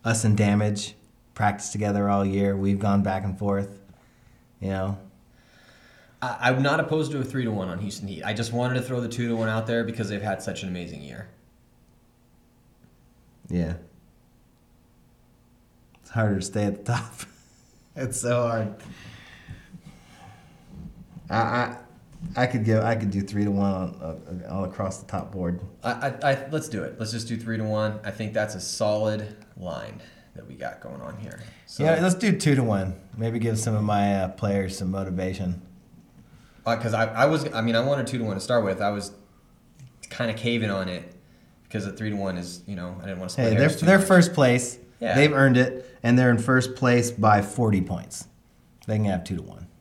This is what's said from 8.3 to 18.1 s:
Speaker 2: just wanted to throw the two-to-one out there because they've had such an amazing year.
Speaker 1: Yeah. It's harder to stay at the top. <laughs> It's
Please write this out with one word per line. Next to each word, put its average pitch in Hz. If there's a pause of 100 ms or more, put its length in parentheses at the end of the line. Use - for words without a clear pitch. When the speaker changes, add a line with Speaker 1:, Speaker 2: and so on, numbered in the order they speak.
Speaker 2:
just 110
wanted 123
to 123
throw 127
the 117
two-to-one 117
out 110
there 117
because 104
they've 101
had 101
such 95
an 92
amazing 82
year. 67 (2250)
Speaker 1:
Yeah. 85 (2250)
It's -
harder 107
to 92
stay 104
at -
the 120
top. -
<laughs> - (720)
It's 127